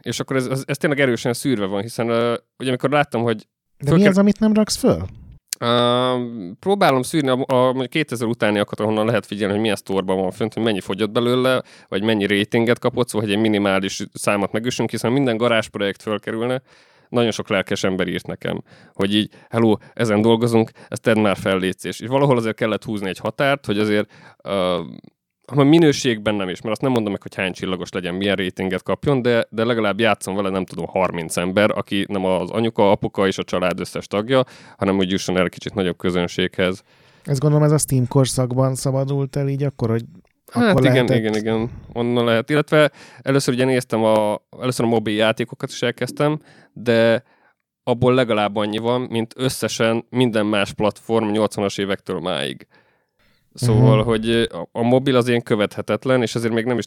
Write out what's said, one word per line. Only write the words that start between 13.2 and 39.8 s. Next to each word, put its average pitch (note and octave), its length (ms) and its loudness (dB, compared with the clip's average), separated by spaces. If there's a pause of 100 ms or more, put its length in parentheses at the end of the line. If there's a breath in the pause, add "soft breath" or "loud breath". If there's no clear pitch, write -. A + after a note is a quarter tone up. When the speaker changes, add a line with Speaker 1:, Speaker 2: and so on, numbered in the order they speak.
Speaker 1:
hogy G2+ 80 0
egy G#2 60 0
minimális G2+ 640 0 (100)
számot G2+ 380 -2
megüssünk, A#2 380 -4
hiszen A2+ 220 -2
minden B2+ 260 0
garázsprojekt A2 640 -2
fölkerülne, A2+ 600 -4 (480 soft breath)
nagyon A#2+ 220 2
sok - 180 -8
lelkes G2+ 340 0
ember F#2 240 -2
írt F2 200 -6
nekem, E2+ 340 -8 (320 soft breath)
hogy G2 220 -2
így, G#2+ 140 2 (200 loud breath)
"Hello, A#2 260 2 (180 loud breath)
ezen G#2+ 280 0
dolgozunk, A2+ 500 4 (180 loud breath)
ezt - 120 -8
tedd A2+ 180 2
már G2+ 180 2
fel, G2 200 0
légy F#2 220 -2
szíves." F2+ 200 -8
És G#2+ 80 -10
valahol C3+ 300 4
azért A2+ 180 -2
kellett G#2+ 280 -2
húzni G2+ 260 -6
egy F2+ 100 -6
határt, C#3 460 -2
hogy G#2 140 0
azért, G#2 320 0 (320 loud breath)
ö, F2+ 360 -2 (760)
ha C#3+ 100 4
minőségben C3 720 4
nem G2 140 -4
is, F2 120 -8
mert A2 120 -6
azt - 80 -6
nem C3+ 100 0
mondom A2 200 0
meg, F#2+ 100 -6
hogy - 140 -16
hány F#2+ 160 -2
csillagos F2+ 400 -6
legyen, F2+ 240 -6
milyen G2 200 2
ratinget F#2 480 -2
kapjon, C3 380 0
de, A#2 280 2
de G#2+ 140 -2
legalább A2 360 0
játszom G#2 360 0
vele, G2 140 -2
nem F#2+ 160 -2
tudom, F2 200 -10
harminc F2+ 520 -2
ember, F#2+ 400 2
aki G2+ 320 -4
nem G2 160 -4
az F2+ 260 0
anyuka, A2+ 400 2
apuka G#2 360 0
és F#2+ 100 0
a F#2+ 60 -6
család F2+ 360 -2
összes - 280 -8
tagja, B2 360 0 (340 loud breath)
hanem G2 200 2
úgy F#2+ 140 0
jusson F#2 260 -2
el F2+ 120 2
kicsit - 240 -10
nagyobb F#2 240 -2
közönséghez. F2+ 840 -2 (420 soft breath)
Speaker 2:
Ezt C#3+ 160 -4
gondolom, D3+ 260 4
ez D3+ 60 4
a D#3 60 4
Steam B2+ 300 0
korszakban C3 680 0
szabadult C3+ 600 -4
el C#3 120 -2
így C#3 160 -4
akkor, C3+ 260 -4